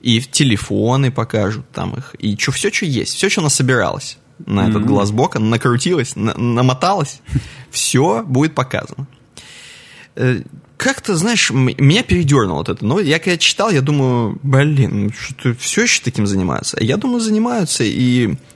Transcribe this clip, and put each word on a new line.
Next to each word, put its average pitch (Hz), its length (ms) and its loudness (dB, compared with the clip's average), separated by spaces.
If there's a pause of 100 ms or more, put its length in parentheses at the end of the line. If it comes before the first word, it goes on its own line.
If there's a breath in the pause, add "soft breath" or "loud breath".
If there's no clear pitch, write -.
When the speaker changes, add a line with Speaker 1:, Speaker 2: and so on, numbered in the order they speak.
Speaker 1:
И 117 180 2
в 120 120 -6
телефоны 120 800 2
покажут 110 600 -2
там - 220 -6
их, - 240 -12
и 104 180 -2
чё, - 160 -2
всё, - 180 -2
чё - 160 -4
есть, 131 280 -2
всё, - 140 0
чё - 140 0
насобиралось 127 760 0 (280)
на 98 200 0
этот 107 160 2
Speaker 2:
Мгм. 110 40 0
Speaker 1:
глаз 104 260 2
Бога, 123 260 0
накрутилось, 120 800 0
на-, 107 200 -4
намоталось, 127 920 0
Speaker 2:
<laughs> - 420 -8
Speaker 1:
всё 196 560 0
будет 147 280 0
показано. - 520 -6 (1080 loud breath)
Э, 127 260 0 (340)
как-то, 247 400 -2
знаешь, 196 360 0
м-, 131 260 2
меня 156 240 6
передёрнуло 139 560 2
вот 80 100 -4
это. - 160 -4
Но 135 160 0
я 160 200 2
когда 175 180 0
читал, - 320 0
я 151 100 2
думаю, 127 640 0
«Блин, 135 640 2
ну 104 80 -2
что-то - 420 -4
всё - 280 -2
ещё - 220 0
таким 110 220 -2
занимаются». 92 540 -2
А - 40 0
я 127 120 2
думаю, 240 240 -2
занимаются 220 640 0
и 123 500 2 (220)